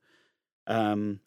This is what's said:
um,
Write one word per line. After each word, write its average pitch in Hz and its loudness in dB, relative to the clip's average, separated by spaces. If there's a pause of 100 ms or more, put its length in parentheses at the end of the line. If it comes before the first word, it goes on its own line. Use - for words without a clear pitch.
(640)
um, 104 0